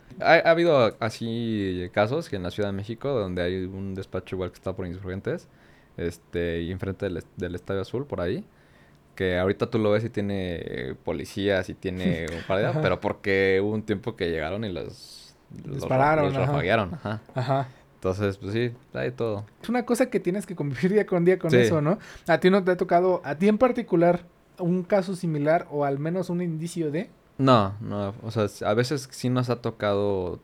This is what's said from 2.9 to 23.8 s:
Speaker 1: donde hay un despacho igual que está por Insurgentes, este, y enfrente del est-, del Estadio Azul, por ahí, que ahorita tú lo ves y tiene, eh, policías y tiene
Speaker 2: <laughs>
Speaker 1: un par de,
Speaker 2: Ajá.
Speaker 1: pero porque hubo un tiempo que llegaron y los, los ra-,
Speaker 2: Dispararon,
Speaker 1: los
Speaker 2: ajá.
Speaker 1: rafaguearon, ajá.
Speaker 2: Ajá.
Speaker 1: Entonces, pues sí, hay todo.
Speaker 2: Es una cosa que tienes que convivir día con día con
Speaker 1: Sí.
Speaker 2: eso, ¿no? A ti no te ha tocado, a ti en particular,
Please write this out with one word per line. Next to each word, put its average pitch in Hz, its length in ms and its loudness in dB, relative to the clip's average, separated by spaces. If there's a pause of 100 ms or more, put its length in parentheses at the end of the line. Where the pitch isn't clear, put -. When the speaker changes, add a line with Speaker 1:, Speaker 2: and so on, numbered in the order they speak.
Speaker 1:
donde 92 320 -2
hay 92 220 -2
un 95 300 -8
despacho 95 420 -8
igual 92 160 -4
que - 40 -20
está 92 180 -6
por 92 120 -8
Insurgentes, 98 600 -8 (480)
este, 85 680 -4
y 85 80 -6
enfrente 95 360 -6
del 90 120 -4
est-, - 180 -16
del 87 200 -6
Estadio 98 240 -4
Azul, 117 260 -6
por 90 140 -6
ahí, 107 240 -2 (720)
que 90 200 0
ahorita 101 320 0
tú 113 120 0
lo 104 100 4
ves 110 140 2
y 113 60 -4
tiene, 98 500 -4
eh, - 420 -6
policías 92 680 -2
y 87 60 -8
tiene 92 520 -2
Speaker 2:
<laughs> 82 100 -6
Speaker 1:
un 82 100 -8
par 95 120 0
de, 113 80 2
Speaker 2:
Ajá. 156 160 -2
Speaker 1:
pero 90 180 0
porque 98 600 2
hubo 104 100 0
un 110 100 -2
tiempo 107 320 -4
que 85 160 -2
llegaron 82 340 -4
y 101 80 -6
los, - 600 -14 (300)
los - 20 -
ra-, 98 80 -10
Speaker 2:
Dispararon, 143 520 2
Speaker 1:
los 139 100 0
Speaker 2:
ajá. 131 100 2
Speaker 1:
rafaguearon, 113 480 2
ajá. 107 260 -6 (140)
Speaker 2:
Ajá. 131 340 -2 (280)
Speaker 1:
Entonces, 95 420 -2
pues 95 140 -8
sí, 117 180 0 (240)
hay 127 160 -4
todo. 110 340 -4 (160)
Speaker 2:
Es - 80 -18
una 240 160 -2
cosa 254 240 0
que 208 120 -2
tienes 190 260 -4
que 185 80 -10
convivir 147 380 -2
día 208 120 4
con 175 200 2
día 185 120 6
con 180 140 -2
Speaker 1:
Sí. 123 60 6
Speaker 2:
eso, 123 240 6
¿no? 160 180 2 (300)
A 160 100 6
ti 180 100 6
no 196 140 6
te 180 80 0
ha 180 60 2
tocado, 180 480 2
a 143 100 -4
ti 185 140 4
en 214 100 4
particular, 185 600 4 (400)